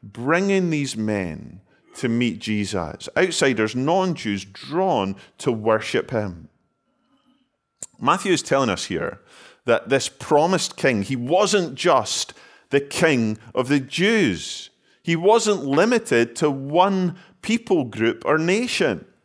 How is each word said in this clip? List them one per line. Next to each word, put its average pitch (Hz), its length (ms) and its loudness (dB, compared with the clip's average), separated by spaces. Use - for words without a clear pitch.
bringing 170 640 0
these 143 280 -4
men 98 640 -4
to 123 140 -4
meet 117 300 -2
Jesus. 101 680 -4
Outsiders, 131 560 2
non-Jews, 139 720 -2
drawn 131 720 -2
to - 140 -2
worship 110 600 0
him. 95 380 -4
Matthew 185 300 2
is 170 100 2
telling 135 280 2
us 90 160 -2
here 82 340 -6
that 117 240 2
this 135 180 2
promised 160 680 0
king, 117 260 0
he 131 140 -4
wasn't 170 580 0
just - 580 0
the 143 100 4
king 139 580 0
of 123 140 0
the 143 140 2
Jews. 165 880 -2
He 170 140 0
wasn't 208 480 2
limited 139 720 2
to 151 120 2
one 175 680 0
people 214 420 0
group 110 420 -2
or 151 120 2
nation. 175 680 0